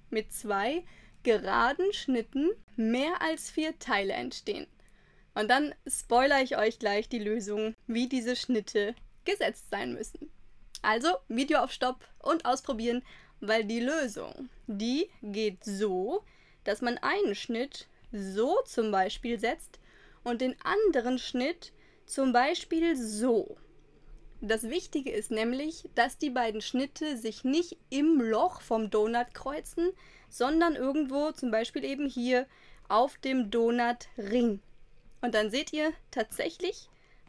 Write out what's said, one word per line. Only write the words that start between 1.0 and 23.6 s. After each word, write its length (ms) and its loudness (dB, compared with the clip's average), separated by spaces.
geraden 680 4
Schnitten 560 0
mehr 460 0
als 280 -4
vier 300 -2
Teile 340 0
entstehen. 540 -6
Und 160 -2
dann 260 4
spoilere 560 4
ich 160 0
euch 220 2
gleich 300 0
die 100 -2
Lösung, 560 -2
wie 220 -2
diese 280 -2
Schnitte 600 0
gesetzt 460 -4
sein 240 -4
müssen. 380 -12
Also 280 2
Video 320 2
auf 120 0
Stopp 340 -2
und 260 0
ausprobieren, 580 -2
weil 260 2
die 140 -2
Lösung, 720 -4
die 420 -2
geht 420 -4
so, 600 -2
dass 180 -2
man 160 -2
einen 380 0
Schnitt 520 -6
so 540 0
zum 260 0
Beispiel 480 0
setzt 400 -4
und 180 -2
den 220 0
anderen 560 2
Schnitt 520 -4
zum 280 0
Beispiel 600 2
so. 640 0